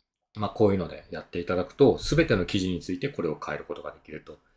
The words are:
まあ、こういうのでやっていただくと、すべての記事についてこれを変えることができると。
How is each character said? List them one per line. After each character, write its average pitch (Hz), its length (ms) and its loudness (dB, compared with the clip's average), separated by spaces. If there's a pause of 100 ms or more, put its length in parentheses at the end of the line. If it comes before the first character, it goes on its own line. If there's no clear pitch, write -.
(360)
ま 107 120 -2
あ、 - 20 -8
こ - 180 4
う 98 60 4
い 95 40 2
う - 20 -2
の 82 80 -4
で - 240 -14
や 80 100 -8
っ - 40 -18
て - 140 -8
い 87 60 -6
た 90 100 -2
だ 90 100 0
く - 100 -12
と、 117 220 8
す - 180 -2
べ 160 100 4
て 117 100 2
の 90 100 0
記 101 140 -2
事 92 100 0
に 90 100 -2
つ - 140 -8
い 87 60 -6
て - 100 -4
こ - 120 -8
れ 82 80 -2
を 73 140 -4
変 76 120 -6
え - 20 -6
る - 80 -16
こ 85 100 -10
と 82 60 -12
が 76 100 -12
で - 120 -20
き 80 80 -20
る 76 100 -14
と。 - 180 -20 (180)